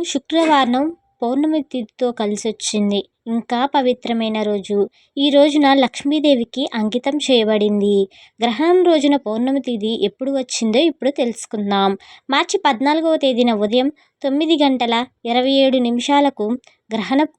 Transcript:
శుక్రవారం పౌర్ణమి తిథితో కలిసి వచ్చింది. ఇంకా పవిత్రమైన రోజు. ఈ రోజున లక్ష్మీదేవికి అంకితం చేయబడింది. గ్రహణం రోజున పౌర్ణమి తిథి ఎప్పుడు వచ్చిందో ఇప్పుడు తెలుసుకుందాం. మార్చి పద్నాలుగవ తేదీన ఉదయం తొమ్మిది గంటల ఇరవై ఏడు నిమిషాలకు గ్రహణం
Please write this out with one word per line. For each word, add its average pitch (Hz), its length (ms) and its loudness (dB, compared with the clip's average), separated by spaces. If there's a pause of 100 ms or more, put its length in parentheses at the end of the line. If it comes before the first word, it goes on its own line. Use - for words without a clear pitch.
శుక్రవారం 285 840 0 (320)
పౌర్ణమి 294 460 0
తిథితో 247 480 -6
కలిసి 208 360 -4
వచ్చింది. 208 540 -2 (260)
ఇంకా 233 380 -4
పవిత్రమైన 240 800 -2
రోజు. 208 340 -4 (400)
ఈ 277 120 2
రోజున 285 440 4
లక్ష్మీదేవికి 277 920 0 (100)
అంకితం 240 440 -2
చేయబడింది. 214 760 2 (460)
గ్రహణం 285 440 2
రోజున 294 340 4
పౌర్ణమి 254 440 -2
తిథి 226 300 -4 (140)
ఎప్పుడు 262 260 -4
వచ్చిందో 247 480 -2
ఇప్పుడు 285 320 0
తెలుసుకుందాం. 202 800 -2 (360)
మార్చి 339 300 -2
పద్నాలుగవ 302 580 0
తేదీన 247 380 2
ఉదయం 226 340 0 (320)
తొమ్మిది 302 360 0
గంటల 254 360 0 (320)
ఇరవై 254 300 0
ఏడు 262 240 4
నిమిషాలకు 247 680 0 (440)
గ్రహణం 247 480 -2